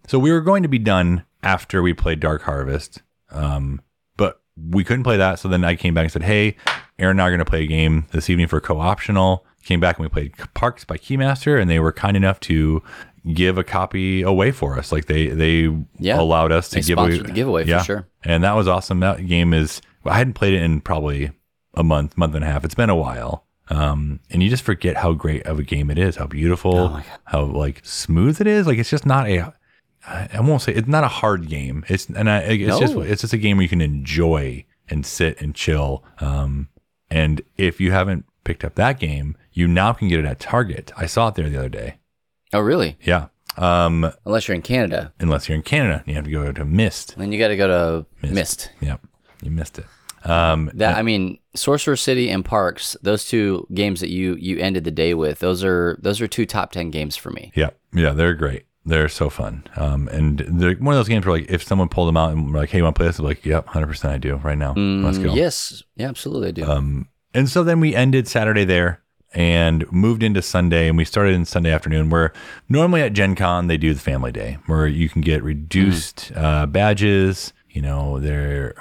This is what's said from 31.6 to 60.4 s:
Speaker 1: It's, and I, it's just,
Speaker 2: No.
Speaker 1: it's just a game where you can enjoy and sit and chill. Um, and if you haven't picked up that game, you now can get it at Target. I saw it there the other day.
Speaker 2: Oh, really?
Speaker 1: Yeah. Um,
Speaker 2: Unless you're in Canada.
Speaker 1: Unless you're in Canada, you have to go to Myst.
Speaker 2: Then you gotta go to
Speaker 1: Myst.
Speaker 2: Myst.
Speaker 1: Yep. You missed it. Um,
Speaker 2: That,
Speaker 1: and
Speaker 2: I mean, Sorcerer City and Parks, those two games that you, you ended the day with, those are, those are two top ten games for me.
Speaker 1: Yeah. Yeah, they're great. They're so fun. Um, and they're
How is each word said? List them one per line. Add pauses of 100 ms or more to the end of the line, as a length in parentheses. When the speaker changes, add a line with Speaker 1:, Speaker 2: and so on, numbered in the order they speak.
Speaker 1:
It's,
and
I,
it's
just,
Speaker 2:
No.
Speaker 1:
it's
just
a
game
where
you
can
enjoy (240)
and
sit
and
chill. (160)
Um, (420)
and (160)
if
you
haven't (180)
picked
up
that
game, (160)
you
now
can
get
it
at
Target.
I
saw
it
there
the
other
day. (580)
Speaker 2:
Oh,
really?
Speaker 1:
Yeah. (300)
Um, (140)
Speaker 2:
Unless
you're
in
Canada.
Speaker 1:
Unless
you're
in
Canada,
you
have
to
go
to
Myst.
Speaker 2:
Then
you
gotta
go
to (160)
Speaker 1:
Myst.
Speaker 2:
Myst. (120)
Speaker 1:
Yep. (420)
You
missed
it. (400)
Um,
Speaker 2:
That,
Speaker 1:
and
Speaker 2:
I
mean, (160)
Sorcerer
City
and
Parks,
those
two
games
that
you,
you
ended
the
day
with,
those
are,
those
are
two
top
ten
games
for
me.
Speaker 1:
Yeah. (220)
Yeah,
they're
great. (200)
They're
so
fun. (120)
Um,
and
they're